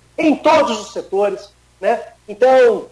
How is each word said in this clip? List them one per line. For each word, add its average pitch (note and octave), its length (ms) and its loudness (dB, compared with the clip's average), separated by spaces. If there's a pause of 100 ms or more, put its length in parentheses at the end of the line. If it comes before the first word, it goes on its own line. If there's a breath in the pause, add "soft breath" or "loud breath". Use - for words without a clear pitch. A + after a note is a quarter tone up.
(180)
em D#4 180 0
todos D4 440 0
os - 140 -16
setores, F#3+ 560 -6 (320)
né? A3 180 -2 (280)
Então, A#3+ 640 2